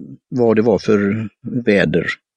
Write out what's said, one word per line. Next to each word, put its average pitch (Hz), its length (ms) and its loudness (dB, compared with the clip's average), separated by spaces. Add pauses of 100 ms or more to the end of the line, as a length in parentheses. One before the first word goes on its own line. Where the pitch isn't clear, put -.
(300)
vad 117 260 2
det 107 60 4
var 107 180 2
för 104 500 0 (360)
väder 87 420 0 (300)